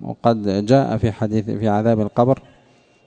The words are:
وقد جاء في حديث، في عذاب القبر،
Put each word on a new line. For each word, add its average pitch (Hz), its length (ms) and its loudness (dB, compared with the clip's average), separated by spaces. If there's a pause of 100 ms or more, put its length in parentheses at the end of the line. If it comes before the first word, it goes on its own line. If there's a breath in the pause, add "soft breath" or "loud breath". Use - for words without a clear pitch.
وقد 104 640 -2
جاء 123 300 2
في 110 160 -2
حديث، 107 380 -2
في 110 180 -2
عذاب 107 320 2
القبر، 120 420 0 (640 soft breath)